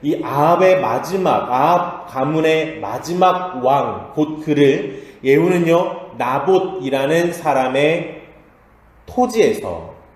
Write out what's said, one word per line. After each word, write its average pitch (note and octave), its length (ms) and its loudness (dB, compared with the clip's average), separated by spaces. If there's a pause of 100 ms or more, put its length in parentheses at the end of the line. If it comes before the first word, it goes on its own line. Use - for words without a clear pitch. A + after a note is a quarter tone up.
이 D3 200 -2
아합의 D#3 580 4
마지막, C3+ 680 0
아합 D#3 560 0
가문의 D#3 720 0
마지막 C3+ 840 -2
왕, B2+ 500 0
곧 D3+ 300 -4
그를 C#3+ 580 0 (220)
예후는요, E3+ 920 2
나봇이라는 C#3+ 1160 0
사람의 C#3 920 -2 (840)
토지에서 A#2+ 880 0 (220)